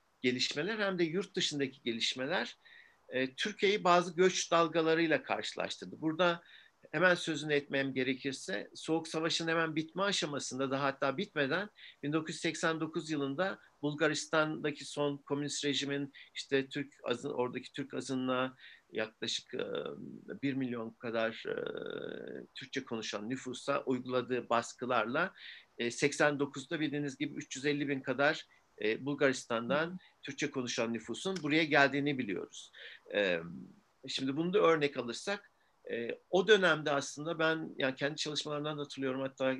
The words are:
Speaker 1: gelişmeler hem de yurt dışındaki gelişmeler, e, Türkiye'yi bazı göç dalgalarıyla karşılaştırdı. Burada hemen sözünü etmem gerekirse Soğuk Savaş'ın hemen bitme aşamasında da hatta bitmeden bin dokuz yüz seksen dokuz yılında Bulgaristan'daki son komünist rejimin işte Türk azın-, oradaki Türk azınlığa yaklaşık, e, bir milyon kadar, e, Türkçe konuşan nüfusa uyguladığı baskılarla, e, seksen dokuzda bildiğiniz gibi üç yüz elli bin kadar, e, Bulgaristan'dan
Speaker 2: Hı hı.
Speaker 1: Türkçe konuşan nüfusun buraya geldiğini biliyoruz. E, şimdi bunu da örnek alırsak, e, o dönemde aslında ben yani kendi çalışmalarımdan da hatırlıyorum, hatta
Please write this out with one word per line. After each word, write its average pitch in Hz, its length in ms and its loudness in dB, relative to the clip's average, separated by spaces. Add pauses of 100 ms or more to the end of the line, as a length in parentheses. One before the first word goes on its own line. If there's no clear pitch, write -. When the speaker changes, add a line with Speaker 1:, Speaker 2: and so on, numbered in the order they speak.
(220)
Speaker 1:
gelişmeler 147 580 0
hem 196 200 0
de 175 40 4
yurt 175 320 0
dışındaki 139 480 -2
gelişmeler, 131 760 -2 (520)
e, 131 260 0
Türkiye'yi 208 480 2
bazı 175 320 6
göç 185 360 4
dalgalarıyla 160 720 4
karşılaştırdı. 98 800 -4
Burada 165 420 2 (480)
hemen 175 240 6
sözünü 156 380 -2
etmem 139 400 2
gerekirse 131 800 -2
Soğuk 160 320 -2
Savaş'ın 160 400 0
hemen 165 280 2
bitme 160 280 -2
aşamasında 139 680 0
da 135 120 0
hatta 135 340 0
bitmeden 170 520 -2 (340)
bin 143 100 0
dokuz 160 220 -2
yüz - 60 -10
seksen 160 380 0
dokuz 156 300 -4
yılında 151 500 -2 (220)
Bulgaristan'daki 151 1040 0
son 143 320 -2
komünist 143 480 -2
rejimin 143 480 -2 (220)
işte 135 340 0
Türk 139 240 -6 (100)
azın-, 123 300 -2
oradaki 123 400 -2
Türk 135 200 -6
azınlığa 131 640 -2 (360)
yaklaşık, - 600 -6
e, - 120 -2 (760)
bir 139 120 0
milyon 120 360 -4
kadar, 113 580 -2
e, 50 80 -2 (1000)
Türkçe - 280 -8
konuşan 110 460 -6
nüfusa 131 540 -4
uyguladığı 127 680 -2
baskılarla, 123 840 0 (440)
e, 120 140 -2
seksen 147 480 2
dokuzda 143 400 -4
bildiğiniz 147 380 -2
gibi 147 180 -4
üç - 200 -8
yüz 131 100 -6
elli 147 220 0
bin 139 120 -2
kadar, 143 460 0 (360)
e, 110 240 0
Bulgaristan'dan 135 800 2
Speaker 2:
Hı 180 40 -8
hı. 185 60 -8 (240)
Speaker 1:
Türkçe - 300 -4
konuşan 120 420 0
nüfusun 120 500 -4
buraya 160 200 4
geldiğini 139 540 4
biliyoruz. - 540 -6 (420)
E, 92 260 4 (680)
şimdi 135 300 -2
bunu 175 160 2
da 208 60 6
örnek 156 380 6
alırsak, 127 540 -4 (400)
e, 117 280 -4 (100)
o 185 180 4
dönemde 165 440 6
aslında 147 480 -2
ben 160 380 2
yani 131 180 0
kendi 147 200 -2
çalışmalarımdan 151 640 -4
da 147 40 -4
hatırlıyorum, 135 400 -4
hatta 135 380 0